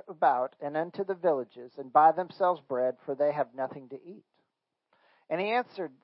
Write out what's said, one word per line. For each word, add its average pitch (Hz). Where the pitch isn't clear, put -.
about 151
and 147
into 170
the 190
villages 131
and 131
buy 156
themselves 180
bread, 127
for 143
they 147
have 127
nothing 131
to 131
eat." 196
And 160
he 208
answered 226